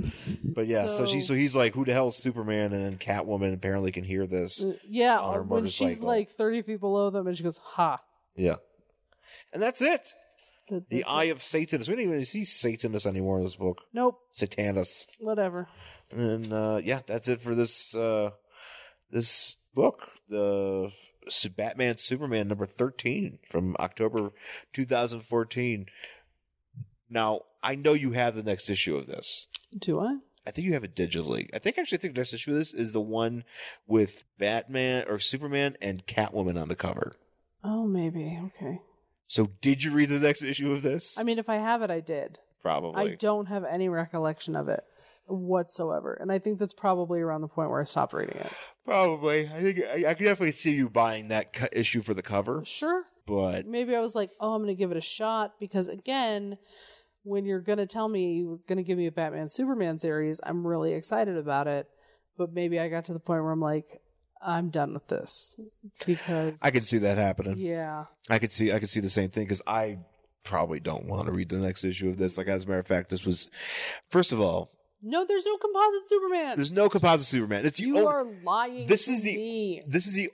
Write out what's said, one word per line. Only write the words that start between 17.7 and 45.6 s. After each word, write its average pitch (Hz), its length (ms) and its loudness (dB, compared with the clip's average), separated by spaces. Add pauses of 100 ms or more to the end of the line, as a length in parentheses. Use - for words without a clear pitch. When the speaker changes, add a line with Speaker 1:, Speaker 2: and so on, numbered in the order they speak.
Speaker 1:
uh, 110 360 0 (800)
this - 440 -2 (200)
book. - 340 2 (180)
The 98 640 0 (360)
Su-, - 220 -2
Batman 117 480 -2
Superman 127 500 0
number 101 200 0
thirteen 120 720 -2 (100)
from 90 300 0
October 107 520 0 (420)
two 135 120 -2
thousand 120 360 0
fourteen. 117 680 -2 (1200)
Now, 110 320 0 (220)
I 135 120 0
know 147 180 4
you 143 180 2
have 120 240 2
the 110 80 -4
next 104 260 -2
issue 92 260 0
of 67 120 -6
this. - 400 -4 (300)
Speaker 2:
Do 160 220 0
I? 254 180 0 (280)
Speaker 1:
I - 60 -6
think 165 160 -6
you 180 60 2
have 131 100 -2
it 92 120 -12
digitally. 82 580 -2
I - 60 -6
think, - 200 -2
actually, 359 180 -2
I - 40 -4
think 160 120 -6
the 123 60 -2
next 127 140 -2
issue 113 180 -6
of 147 60 2
this 156 160 -2
is 117 180 -2
the 110 100 0
one 113 420 -2 (440)
with 107 360 4 (140)
Batman 127 720 0
or 107 100 0
Superman 139 600 0
and 95 240 -4
Catwoman 95 560 0
on 78 60 -4
the 78 80 -2
cover. - 380 -4 (500)
Speaker 2:
Oh, 220 240 -2
maybe. 165 580 -2
Okay. 180 340 -8 (480)
Speaker 1:
So 107 220 0 (120)
did 135 220 2
you 156 80 0
read 147 180 4
the 143 100 2
next 147 240 4
issue 139 280 -2
of 139 120 0
this? 139 360 -2
Speaker 2:
I 226 40 -2
mean, 233 160 0
if 226 100 -6
I 226 60 2
have 226 260 0
it, 214 100 -2
I 165 80 -2
did. 160 400 -6 (220)
Speaker 1:
Probably. 165 520 0
Speaker 2:
I - 20 -10
don't 208 320 0
have 196 160 -4
any 180 260 -2
recollection 165 640 -2
of 147 140 -2
it - 140 -2 (440)
whatsoever. 180 920 -2